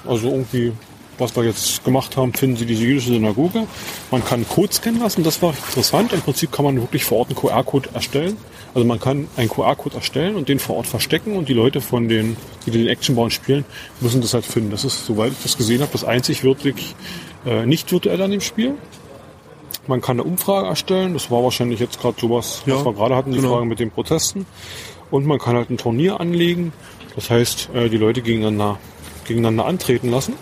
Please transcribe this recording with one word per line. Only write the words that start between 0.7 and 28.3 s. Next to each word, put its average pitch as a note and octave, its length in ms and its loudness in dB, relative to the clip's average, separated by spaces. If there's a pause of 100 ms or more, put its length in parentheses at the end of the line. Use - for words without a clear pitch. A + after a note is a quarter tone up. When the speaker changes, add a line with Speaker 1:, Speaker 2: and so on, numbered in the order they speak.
Speaker 1:
was B2 180 -2
wir B2 80 4
jetzt - 400 -2
gemacht C3 320 2
haben, B2+ 180 2
finden C3 220 2
Sie A#2 100 -2
diese A2+ 200 0
jüdische B2+ 260 2
Synagoge. A#2+ 560 2 (420)
Man - 140 2
kann - 240 0
Code G3 260 2
scannen A#3 280 0
lassen. G3+ 220 0
Das D#3 180 0
war F3 80 4
interessant. D3+ 640 0
Im E3+ 80 0
Prinzip - 320 -2
kann C#3+ 100 2
man C#3 160 4
wirklich B2 240 -2
vor - 160 2
Ort B2 80 2
einen C#3 80 -4
Q-R-Code - 580 0
erstellen. F3 440 -2 (360)
Also A#2+ 140 4
man A#2 140 2
kann C#3 340 0
einen A#2 140 2
Q-R-Code - 480 0
erstellen E3+ 400 -2
und D3 100 -2
den C#3 120 2
vor - 180 -2
Ort A#2 100 -4
verstecken. F3 480 -2
Und D#3 140 -2
die C3 40 2
Leute B2 280 4
von A#2 260 0
den, A2+ 300 2 (280)
die A#2 60 -2
den A2+ 160 4
Action A#2+ 300 0
Bound A#2 160 2
spielen, C#3 320 0 (340)
müssen B2 220 2
das A2+ 120 0
halt A#2 120 0
finden. A2 260 -2
Das G#2 140 -4
ist, - 200 -4
soweit A2+ 280 0
ich - 100 -10
das - 140 -2
gesehen A#2 240 2
habe, D3 100 -2
das - 140 -4
einzig B2+ 400 0
wirklich, C3+ 500 0 (500)
äh, A2+ 200 0
nicht D3 260 0
virtuell F3+ 300 2
an G3 100 0
dem G3+ 100 -2
Spiel. B3 340 -2 (1120)
Man B2+ 120 0
kann A#2+ 220 0
eine - 20 -4
Umfrage G3 440 0
erstellen. F#3 460 0
Das - 160 -6
war A#2+ 140 2
wahrscheinlich A#2+ 380 0
jetzt - 180 -4
gerade A#2+ 180 0
sowas, A#2 480 0
was C3+ 140 2
Speaker 2:
Ja, C#3+ 60 -2
Speaker 1:
wir A#2 80 2
gerade A#2 240 2
hatten, C3+ 160 0
die B2 60 2
Speaker 2:
genau. C3 160 2
Speaker 1:
Frage A#2+ 100 0
mit A2+ 160 -2
den A2 100 -2
Protesten. D#3+ 540 -2 (680)
Und C#3 140 2
man D3 120 2
kann A#2+ 200 0
halt A#2 120 -2
ein A#2+ 80 -2
Turnier B2 440 0
anlegen. E3+ 500 0 (440)
Das - 140 -6
heißt, A#2+ 460 2
äh, A#2+ 140 2
die A2 80 4
Leute A2+ 260 2
gegeneinander, G#2+ 560 0 (460)